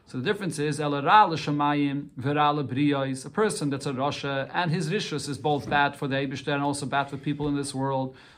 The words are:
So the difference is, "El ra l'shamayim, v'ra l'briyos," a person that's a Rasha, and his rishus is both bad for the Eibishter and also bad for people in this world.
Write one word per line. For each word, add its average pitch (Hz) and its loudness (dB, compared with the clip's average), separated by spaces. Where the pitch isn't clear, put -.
So - -8
the 123 -4
difference 196 -2
is, 147 -2
"El 147 -2
ra 202 8
l'shamayim, 147 0
v'ra 147 2
l'briyos," 135 0
a 147 -12
person 170 0
that's 135 -4
a 143 -2
Rasha, 135 -2
and 170 0
his 160 0
rishus 156 -4
is 143 -6
both 147 0
bad 143 2
for 143 -4
the 131 -2
Eibishter 139 -2
and 143 0
also 143 -2
bad 139 0
for 143 -10
people 147 -2
in 143 0
this 139 -6
world. 131 -2